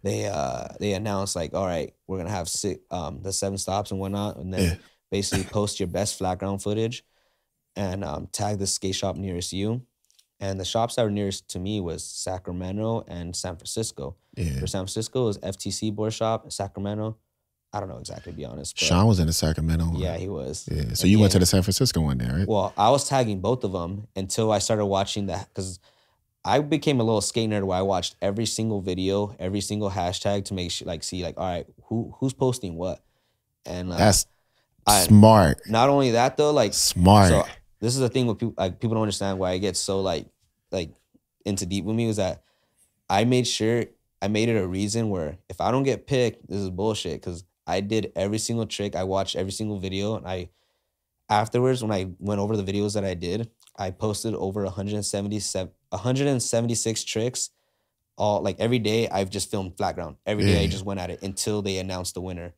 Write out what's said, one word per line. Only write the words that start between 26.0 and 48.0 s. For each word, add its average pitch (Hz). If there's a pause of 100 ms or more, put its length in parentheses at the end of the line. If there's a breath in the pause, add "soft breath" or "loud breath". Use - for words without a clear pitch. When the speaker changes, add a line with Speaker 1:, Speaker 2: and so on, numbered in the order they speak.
Speaker 1:
I 107
became 143
a -
little 110
skate 110
nerd 104
where 92
I 95
watched 98
every 101
single 110
video, 98
every 95
single 104
hashtag 98
to -
make 90
sure, -
like, 82
see, 90
like, 85
all -
right, 87 (160)
who, 113
who's 131
posting 123
what? 85 (600)
And, 90
uh, 87
Speaker 2:
That's 98 (640)
Speaker 1:
I 104
Speaker 2:
smart. 104
Speaker 1:
not 113
only 139
that 120
though, 151
like, 120
Speaker 2:
Smart. 95
Speaker 1:
so 87 (360)
this 117
is 135
the 131
thing 127
with 110
people, 117
like, 92
people 113
don't 110
understand 98
why 92
I 92
get 92
so, 98
like, 92 (440)
like, 87 (540)
into 98
deep 92
with 110
me, 117
is 110
that 92 (680)
I 104
made 123
sure, 117 (360)
I 98
made 107
it 113
a 92
reason 104
where 87 (120)
if -
I 95
don't 135
get 127
picked, 123
this 98
is 95
bullshit, 92
'cause 90 (240)
I 92
did 104